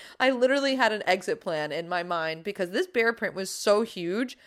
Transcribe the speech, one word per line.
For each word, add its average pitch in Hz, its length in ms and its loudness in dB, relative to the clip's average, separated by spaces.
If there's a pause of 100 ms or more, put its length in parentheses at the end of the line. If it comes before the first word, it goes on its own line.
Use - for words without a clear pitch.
(200)
I 262 120 4
literally 269 440 2
had 240 160 4
an 208 140 -4
exit 185 360 0
plan 151 300 -4
in 170 180 -6
my 175 140 -2
mind 160 400 -4
because 190 280 -4
this 339 160 0
bear 226 260 2
print 190 220 -4
was 190 140 -6
so 214 320 2
huge. 220 640 -4